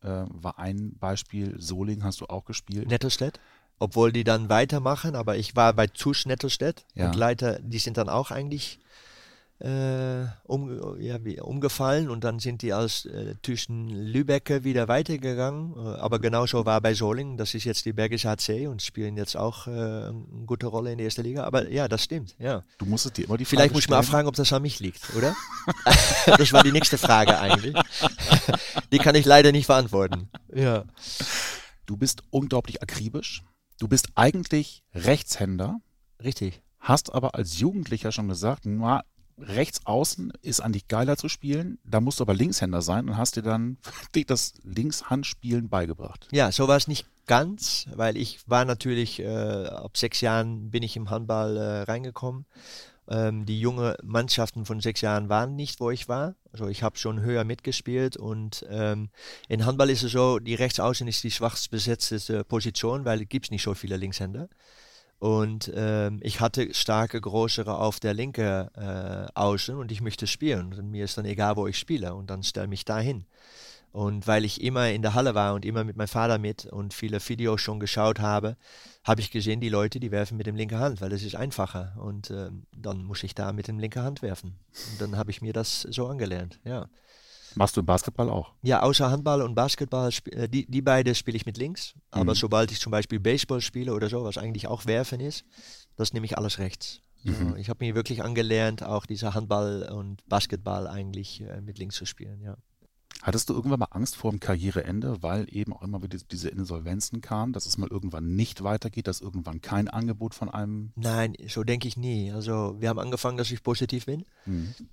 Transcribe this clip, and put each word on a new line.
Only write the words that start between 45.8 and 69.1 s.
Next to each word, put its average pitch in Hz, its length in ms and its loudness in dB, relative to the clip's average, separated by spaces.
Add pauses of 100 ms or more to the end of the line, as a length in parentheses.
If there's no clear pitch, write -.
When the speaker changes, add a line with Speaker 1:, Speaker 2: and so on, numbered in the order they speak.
Speaker 2:
Ja, 135 200 4
so 135 160 2
war 139 100 8
es - 100 0
nicht 147 180 -4 (220)
ganz, 160 640 2
weil 107 240 0
ich - 300 -6
war 123 180 4
natürlich, 120 540 -2
äh, 95 80 -6 (400)
ab - 300 -10
sechs - 240 0
Jahren 113 500 0
bin 117 120 -2
ich 110 120 -6
im 110 140 -6
Handball, 110 480 -2
äh, 104 240 -2
reingekommen. 127 640 -6 (640)
Ähm, 110 380 -2
die 107 140 -2
junge 120 440 0
Mannschaften 117 640 0
von 110 140 -4
sechs 110 220 -2
Jahren 104 280 0
waren 120 260 2
nicht, 143 240 -8
wo 120 120 0
ich 123 160 -6
war. 143 260 -2 (180)
Also 110 160 -6
ich 101 140 -4
hab 110 160 0
schon 110 240 -4
höher 117 220 2
mitgespielt 127 720 -2
und, 110 520 -8
ähm, 107 400 -2 (380)
in 110 180 0
Handball 135 260 4
ist 117 100 2
es 120 120 -2
so, 127 260 4
die 117 160 -4
Rechtsaußen 123 520 0
ist - 160 -2
die 117 60 -2
schwachst - 400 -2
besetzte 110 760 -2
Position, 113 600 -2
weil 110 160 2
es 107 80 -10
gibt 131 220 -4
nicht 101 100 -2
so 101 140 -2
viele 98 220 -4
Linkshänder. 98 520 -6 (720)
Und, 110 560 0
ähm, 107 480 0
ich 107 160 -4
hatte 113 340 0
starke, 110 480 0
größere 107 560 0
auf 107 220 0
der 104 160 0
linke, 107 600 -2
äh, 95 640 -8